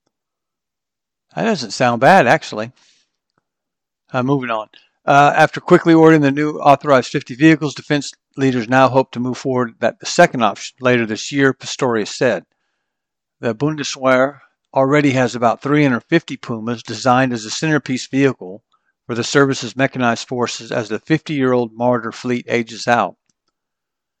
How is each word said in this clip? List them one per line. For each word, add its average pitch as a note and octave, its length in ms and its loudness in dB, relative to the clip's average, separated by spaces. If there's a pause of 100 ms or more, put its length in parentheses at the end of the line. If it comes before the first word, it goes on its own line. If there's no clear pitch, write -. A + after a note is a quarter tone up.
(1400)
That D#3+ 80 -4
doesn't D#3 260 -4
sound A#2+ 300 -2
bad, D#3 260 6
actually. A#2 460 -2 (1400)
Uh, B2+ 120 -4
moving C3 260 -2
on. G#2+ 180 -6 (360)
Uh, C#3+ 320 4
after D3 240 2
quickly E3+ 340 4
ordering D#3+ 260 8
the C#3 100 2
new D3+ 280 -4
authorized C#3 520 2
fifty C#3 240 -8
vehicles, D3 400 2
defense C#3+ 380 -6 (240)
leaders B2+ 320 -2
now C3 200 4
hope C3 220 0
to A#2+ 100 -8
move B2 160 -6
forward B2 440 -4
that - 200 -2
the - 60 -16
second D#3 360 2
option - 380 -4
later B2 240 2
this G#2+ 280 -8
year, C#3 200 2
Pistorius A2+ 560 -4
said. A2 360 -2 (960)
The A#2+ 140 -4
Bundeswehr C3+ 840 -2 (340)
already C#3 380 2
has B2 240 0
about A#2 260 0
three D3 220 0
hundred B2+ 220 0
fifty E3 320 -2
Pumas A2+ 480 -8
designed B2 480 0
as A2 120 -8
a A2 60 -12
centerpiece C#3+ 560 -4
vehicle A#2+ 560 -2 (440)
for A#2+ 100 -8
the A#2 80 -4
service's C3+ 520 -2
mechanized B2+ 520 -2
forces A#2+ 420 -6
as A2+ 180 -6
the G#2 120 -6
fifty-year-old B2+ 760 -2
Marder A#2 380 -2
fleet B2 340 -6
ages A#2 380 -6
out. A2+ 300 0 (1040)